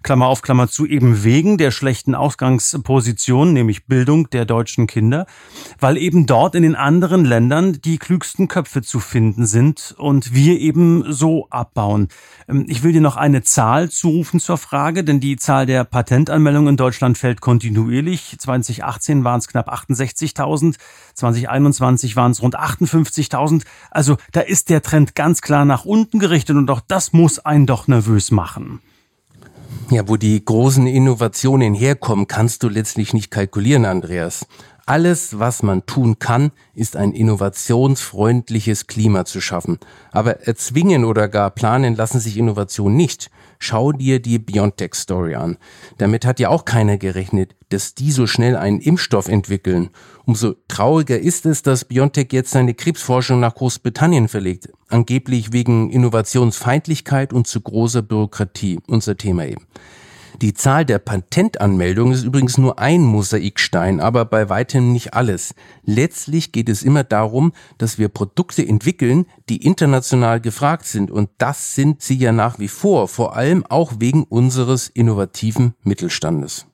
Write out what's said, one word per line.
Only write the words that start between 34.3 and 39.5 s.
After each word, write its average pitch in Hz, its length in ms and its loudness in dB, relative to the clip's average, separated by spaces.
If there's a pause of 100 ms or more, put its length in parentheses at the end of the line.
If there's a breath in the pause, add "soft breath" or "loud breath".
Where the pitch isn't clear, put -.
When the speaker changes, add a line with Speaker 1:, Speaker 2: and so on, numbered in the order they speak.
Speaker 2:
Alles, 160 520 0
was 117 240 -2
man 95 240 -2
tun 117 320 0
kann, 131 340 0 (220 soft breath)
ist - 220 -6
ein 101 160 -2
innovationsfreundliches 113 1800 -2
Klima 104 380 0
zu - 140 -10
schaffen. 87 380 -6 (340 loud breath)